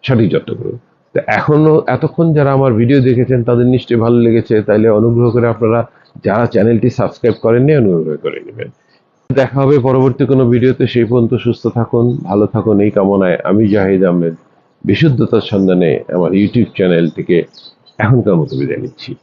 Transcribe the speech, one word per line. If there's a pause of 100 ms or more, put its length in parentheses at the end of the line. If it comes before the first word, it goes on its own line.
সঠিক
যত্ন
করুন। (360)
তো
এখনো,
এতক্ষণ
যারা
আমার
ভিডিও
দেখেছেন,
তাদের
নিশ্চয়ই
ভালো
লেগেছে,
তাইলে
অনুগ্রহ
করে
আপনারা (380)
যারা
চ্যানেলটি
সাবস্ক্রাইব
করেননি,
অনুগ্রহ
করে
নেবেন। (680)
দেখা
হবে
পরবর্তী
কোনো
ভিডিওতে।
সেই
পর্যন্ত
সুস্থ
থাকুন,
ভালো
থাকুন,
এই
কামনায়
আমি
জাহিদ
আহমেদ (500)
বিশুদ্ধতার
সন্ধানে
আমার
YouTube
চ্যানেল
থেকে (540)
এখনকার
মতো
বিদায়
নিচ্ছি।